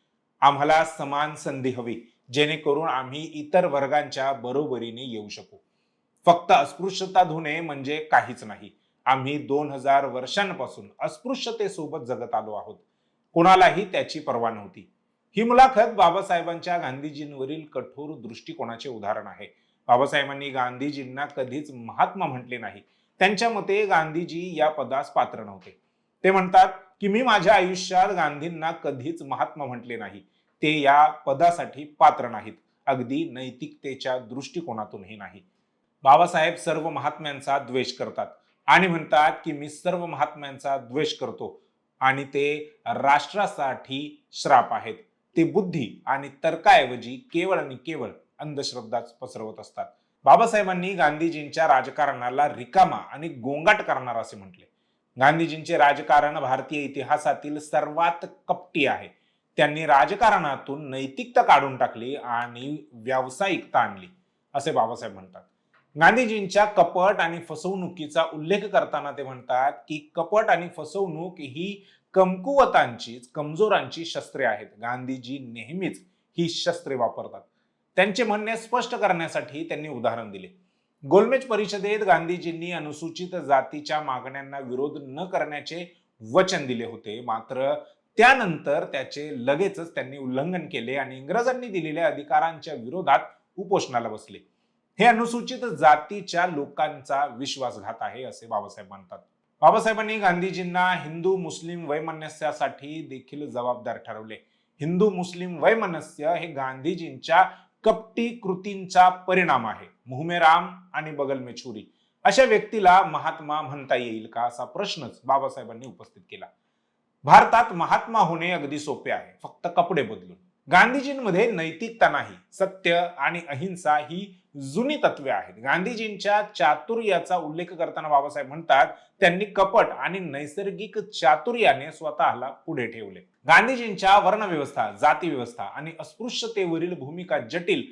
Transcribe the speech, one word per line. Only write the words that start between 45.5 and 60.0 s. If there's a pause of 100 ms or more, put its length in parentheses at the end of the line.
आणि (160)
तर्काऐवजी
केवळ
आणि
केवळ (300)
अंधश्रद्धाच
पसरवत
असतात." (380)
बाबासाहेबांनी
गांधीजींच्या
राजकारणाला
रिकामा
आणि
गोंगाट
करणारा
असे
म्हटले. (560)
गांधीजींचे
राजकारण
भारतीय
इतिहासातील
सर्वात (220)
कपटी
आहे. (480)
त्यांनी
राजकारणातून